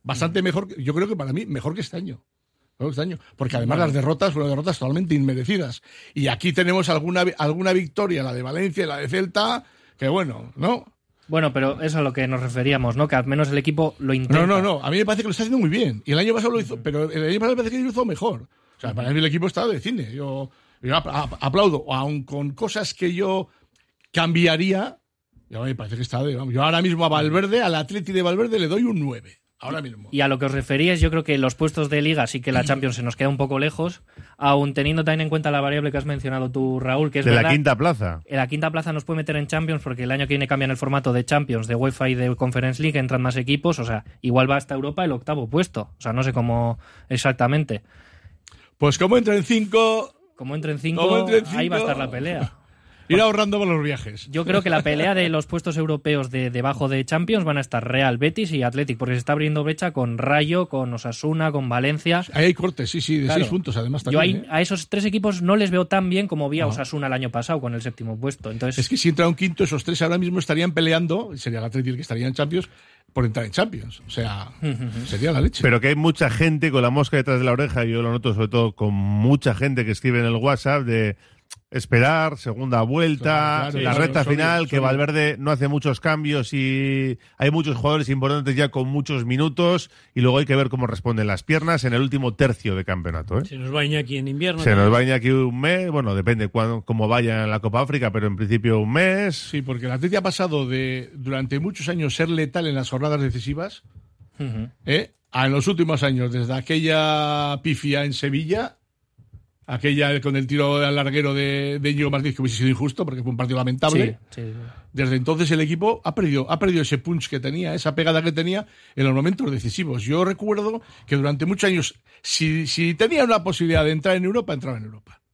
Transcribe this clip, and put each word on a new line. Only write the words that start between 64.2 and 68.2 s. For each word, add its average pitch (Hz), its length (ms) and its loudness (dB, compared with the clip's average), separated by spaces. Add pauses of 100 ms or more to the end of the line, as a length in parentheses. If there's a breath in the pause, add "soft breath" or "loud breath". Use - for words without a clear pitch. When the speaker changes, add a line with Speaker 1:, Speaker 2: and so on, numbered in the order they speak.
Speaker 2:
ahí, 240 60 -6
Speaker 1:
¿eh? - 60 -16
Speaker 2:
a 156 120 2
esos 180 280 -2
tres 202 160 -2
equipos 202 360 0
no 185 160 4
les 196 140 2
veo 180 160 2
tan 190 220 2
bien 190 180 0
como 151 220 -2
vi 156 120 -2
a 156 40 2
Speaker 1:
Ajá. 107 80 0
Speaker 2:
Osasuna 139 340 -4
el 131 60 0
año 127 180 -2
pasado 127 280 -2
con 120 140 -4
el 117 80 -6
séptimo 113 360 -8
puesto. 123 340 -6